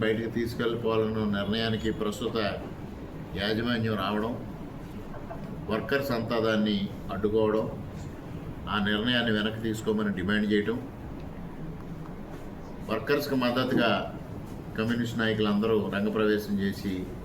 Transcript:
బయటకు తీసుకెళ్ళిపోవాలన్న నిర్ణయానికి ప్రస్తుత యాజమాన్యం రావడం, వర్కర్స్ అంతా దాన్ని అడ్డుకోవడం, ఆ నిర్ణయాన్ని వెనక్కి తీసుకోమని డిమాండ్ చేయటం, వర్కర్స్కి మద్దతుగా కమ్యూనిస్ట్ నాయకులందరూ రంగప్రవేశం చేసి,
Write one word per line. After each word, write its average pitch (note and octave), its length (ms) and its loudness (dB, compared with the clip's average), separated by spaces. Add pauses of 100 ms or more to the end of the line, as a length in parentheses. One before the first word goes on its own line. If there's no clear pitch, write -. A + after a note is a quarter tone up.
బయటకు A2 340 2
తీసుకెళ్ళిపోవాలన్న A2 840 2 (140)
నిర్ణయానికి A2 520 0 (120)
ప్రస్తుత G#2+ 340 -2 (1040)
యాజమాన్యం A2 640 2
రావడం, G#2+ 300 0 (1400)
వర్కర్స్ B2+ 440 0
అంతా A2 280 0
దాన్ని G#2+ 320 4 (380)
అడ్డుకోవడం, G#2+ 500 4 (1080)
ఆ G#2 40 2 (100)
నిర్ణయాన్ని A2+ 520 4
వెనక్కి A2 280 0
తీసుకోమని G#2+ 520 2
డిమాండ్ G#2 340 2
చేయటం, G#2 260 2 (2000)
వర్కర్స్కి C3+ 520 0
మద్దతుగా A#2+ 480 4 (840)
కమ్యూనిస్ట్ A#2 460 0
నాయకులందరూ G#2+ 540 4 (180)
రంగప్రవేశం G#2 680 2
చేసి, G2 320 0 (300)